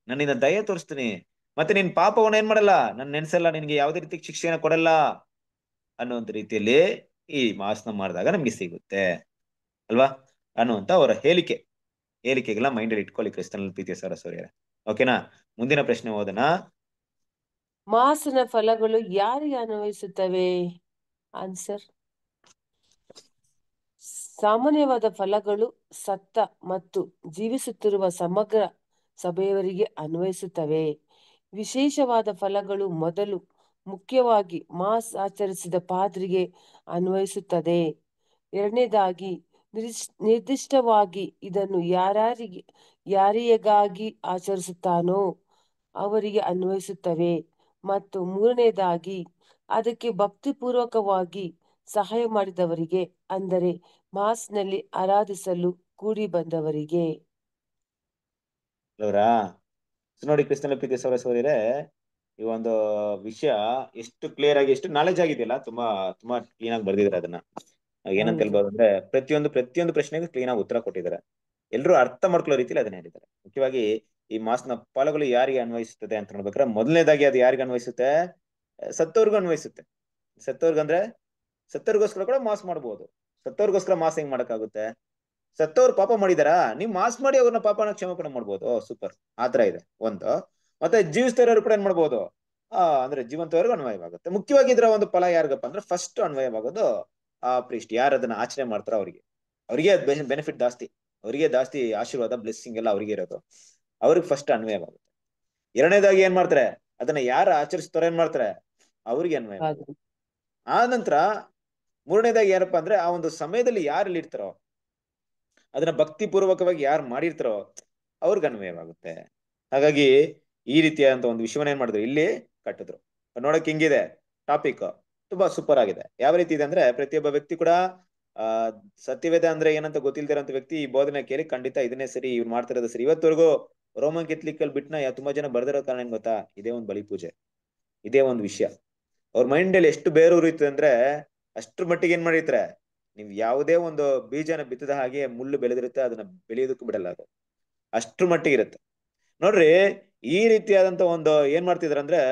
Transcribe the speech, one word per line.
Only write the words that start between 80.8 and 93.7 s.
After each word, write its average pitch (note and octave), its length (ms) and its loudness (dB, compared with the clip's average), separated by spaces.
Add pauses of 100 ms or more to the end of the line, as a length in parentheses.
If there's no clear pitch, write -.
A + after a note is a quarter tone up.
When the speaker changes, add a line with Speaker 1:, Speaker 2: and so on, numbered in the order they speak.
Speaker 1:
ಸತ್ತವ್ರಿಗೋಸ್ಕರ G3+ 500 0
ಕೂಡ B3 160 0
ಮಾಸ್ G#3 260 -4
ಮಾಡ್ಬೋದು. C3 400 -8 (380)
ಸತ್ತವ್ರಿಗೋಸ್ಕರ F#3 500 0
ಮಾಸ್ D#3+ 220 0
ಹೆಂಗ್ D3+ 160 -4
ಮಾಡಕ್ಕಾಗುತ್ತೆ? A2+ 640 -6 (600)
ಸತ್ತವ್ರು G3 360 4
ಪಾಪ G3 240 2
ಮಾಡಿದಾರಾ? D#3+ 560 4
ನೀವ್ G3 180 -6
ಮಾಸ್ A3 300 -2
ಮಾಡಿ C4+ 160 2
ಅವ್ರನ್ನ A#3+ 200 4
ಪಾಪನ G#3 340 0
ಕ್ಷಮಾಪಣೆ F3+ 380 -8
ಮಾಡ್ಬೋದು. A2 360 -8
ಓ, A#2 140 0
ಸೂಪರ್, - 340 -10 (240)
ಆತರ B2 220 0
ಇದೆ F#2 300 0 (100)
ಒಂದು. A2+ 560 -4 (280)
ಮತ್ತೆ G3 200 4
ಜೀವಿಸ್ತಿರೋರು A#3 580 4
ಕೂಡ G#3+ 100 0
ಏನ್ G#3 120 2
ಮಾಡ್ಬೋದು? D#3 540 0 (340)
ಆ, D#3+ 320 2
ಅಂದ್ರೆ C3+ 200 -6
ಜೀವಂತವ್ರಿಗೂ E3 500 0